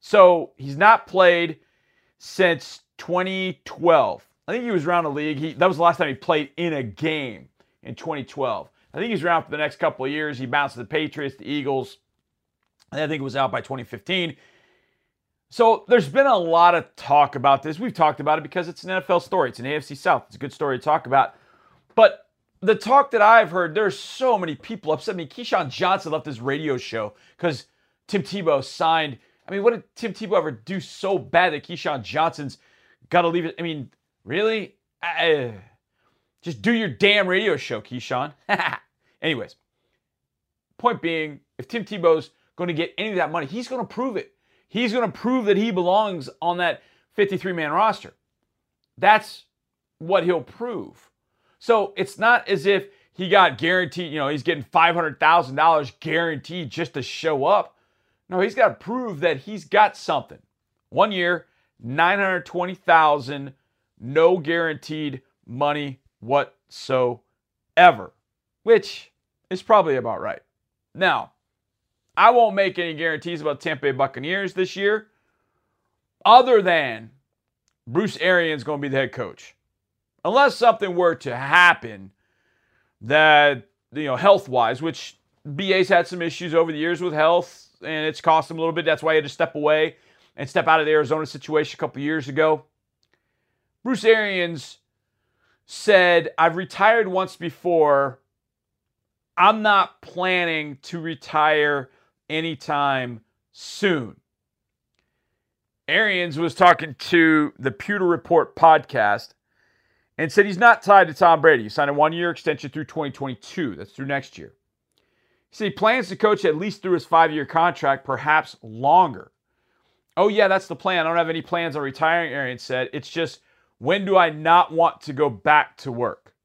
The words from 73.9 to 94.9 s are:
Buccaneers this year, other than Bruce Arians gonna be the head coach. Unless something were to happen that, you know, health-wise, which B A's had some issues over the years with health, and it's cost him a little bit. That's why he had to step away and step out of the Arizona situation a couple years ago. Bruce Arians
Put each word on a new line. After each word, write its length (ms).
Buccaneers 640
this 220
year, 320
other 380
than 480
Bruce 320
Arians 460
gonna 160
be 80
the 80
head 160
coach. 420
Unless 300
something 400
were 220
to 200
happen 760
that, 640
you 120
know, 100
health-wise, 640
which 380
B 160
A's 160
had 180
some 160
issues 320
over 160
the 80
years 220
with 120
health, 560
and 240
it's 140
cost 280
him 100
a 20
little 120
bit. 120
That's 180
why 120
he 20
had 80
to 40
step 280
away 400
and 120
step 200
out 100
of 80
the 60
Arizona 340
situation 500
a 40
couple 200
years 280
ago. 380
Bruce 220
Arians 720